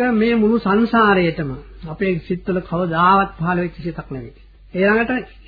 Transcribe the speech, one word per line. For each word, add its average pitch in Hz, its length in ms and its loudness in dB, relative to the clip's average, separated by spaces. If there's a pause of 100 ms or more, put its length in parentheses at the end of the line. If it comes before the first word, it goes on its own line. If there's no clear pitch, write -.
(100)
මේ 233 240 2
මුළු 220 240 2
සංසාරයේටම 196 920 2 (340)
අපේ 175 360 -4
සිත්වල 180 400 -4
කවදාවත් 180 760 2
පහළ 175 240 -2
වෙච්ච 175 200 -6
සිතක් 160 300 -10
නෙවෙයි. 127 340 -14 (300)
ඊළඟට 214 400 0 (360)